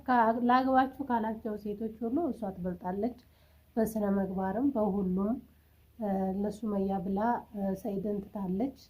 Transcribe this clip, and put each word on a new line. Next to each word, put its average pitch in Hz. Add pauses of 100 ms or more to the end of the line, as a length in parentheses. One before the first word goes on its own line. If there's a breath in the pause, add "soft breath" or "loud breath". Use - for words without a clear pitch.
ካ-፣ 254 (260)
ላግባችሁ» 262
ካላቸው 226
ሴቶች 214
ሁሉ 233
እሷ 254 (100)
ትበልጣለች 185 (580 soft breath)
በስነ 220
ምግባርም 190
በሁሉም። 196 (680 soft breath)
እ፣ 214 (280)
ለሱመያ 202
ብላ፣ 196 (300)
እ፣ 196
ሰኢድን 202
ትታለች። 196 (120)